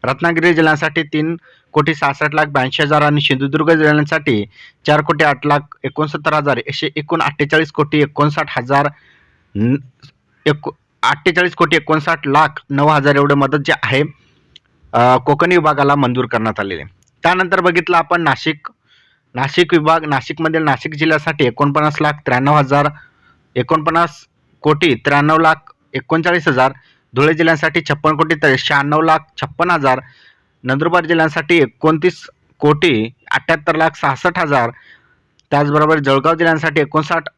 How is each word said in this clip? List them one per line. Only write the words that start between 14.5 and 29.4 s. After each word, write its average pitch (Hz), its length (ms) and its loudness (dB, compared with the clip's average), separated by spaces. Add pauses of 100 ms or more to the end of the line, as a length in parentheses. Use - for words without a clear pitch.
अ, 123 240 4
कोकण 147 360 0
विभागाला 143 420 2
मंजूर 123 320 0
करण्यात 110 340 -4
आलेले 92 220 -6
आहे. - 120 -20 (280)
त्यानंतर 185 380 0
बघितलं 175 360 0
आपण 170 260 0
नाशिक, 151 460 -4 (680)
नाशिक 147 380 -2
विभाग, 160 320 2
नाशिकमधील 156 580 -2
नाशिक 151 320 -2
जिल्ह्यासाठी 151 500 0
एकोणपन्नास 147 560 0
लाख 151 120 0
त्र्याण्णव 139 420 0
हजार, 143 340 2 (680)
एकोणपन्नास 160 720 -2 (340)
कोटी 151 340 2
त्र्याण्णव 147 440 2
लाख 160 360 0 (200)
एकोणचाळीस 165 540 -2
हजार, 131 240 2 (420)
धुळे 151 200 2
जिल्ह्यांसाठी 160 540 0
छप्पन 151 280 -2
कोटी 160 180 -2
त्रे-, 143 240 2
शहाण्णव 151 440 0
लाख 160 160 2 (220)